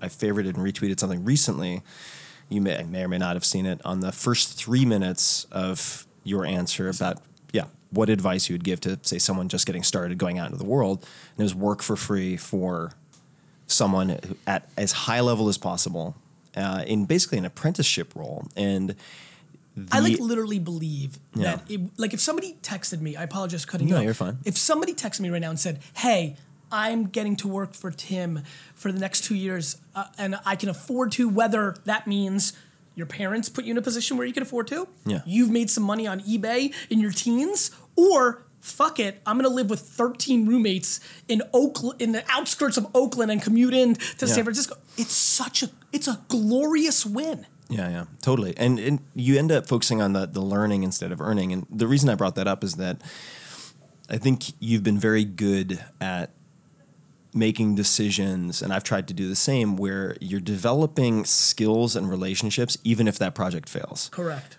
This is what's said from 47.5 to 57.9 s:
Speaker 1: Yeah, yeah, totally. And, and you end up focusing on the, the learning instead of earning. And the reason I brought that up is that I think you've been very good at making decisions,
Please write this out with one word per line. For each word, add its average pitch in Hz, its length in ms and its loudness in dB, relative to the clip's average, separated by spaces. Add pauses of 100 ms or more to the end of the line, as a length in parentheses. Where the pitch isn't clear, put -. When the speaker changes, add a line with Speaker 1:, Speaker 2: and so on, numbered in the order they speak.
Speaker 1:
Yeah, 95 200 -2
yeah, 87 160 -4 (180)
totally. 117 340 2
And, 120 220 2
and 139 220 0 (140)
you 131 240 4
end 160 140 4
up 131 160 2
focusing 117 320 2
on 98 140 4
the, 95 120 0
the 82 140 -6
learning 101 440 2
instead 92 280 -4
of 87 80 -6
earning. 92 320 0
And 92 180 -4
the 110 180 0
reason 139 200 4
I 113 60 4
brought 95 220 0
that 95 120 0
up 95 160 0
is 90 120 -4
that 90 240 -4 (1080)
I 107 100 -4
think 131 420 0
you've 113 240 2
been 107 160 4
very 110 240 4
good 98 560 0 (200)
at 92 300 -4 (1040)
making 110 400 2
decisions, 98 880 0